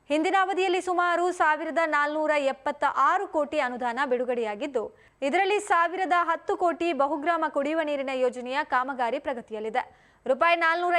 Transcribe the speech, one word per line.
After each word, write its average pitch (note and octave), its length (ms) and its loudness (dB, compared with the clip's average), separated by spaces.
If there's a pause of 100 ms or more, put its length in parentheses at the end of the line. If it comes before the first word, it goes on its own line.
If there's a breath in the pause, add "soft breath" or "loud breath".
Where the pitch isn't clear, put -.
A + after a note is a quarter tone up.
ಹಿಂದಿನ D#4+ 320 2
ಅವಧಿಯಲ್ಲಿ F#4 400 0
ಸುಮಾರು F4 500 0
ಸಾವಿರದ D#4 540 0
ನಾಲ್ನೂರ D4+ 520 0
ಎಪ್ಪತ್ತ C4+ 460 -2 (140)
ಆರು F4 300 2
ಕೋಟಿ D4+ 320 -2
ಅನುದಾನ B3 460 -2
ಬಿಡುಗಡೆಯಾಗಿದ್ದು, A#3+ 920 -4 (240 soft breath)
ಇದರಲ್ಲಿ F#4 380 2
ಸಾವಿರದ F4+ 580 0
ಹತ್ತು E4 400 0
ಕೋಟಿ E4+ 360 0
ಬಹುಗ್ರಾಮ D#4 540 0
ಕುಡಿಯುವ D4 360 -2
ನೀರಿನ C#4 300 -4
ಯೋಜನೆಯ B3+ 500 -2
ಕಾಮಗಾರಿ B3+ 560 -2
ಪ್ರಗತಿಯಲ್ಲಿದೆ. A3 960 -6 (140)
ರೂಪಾಯಿ D#4+ 280 4
ನಾಲ್ನೂರ E4+ 440 2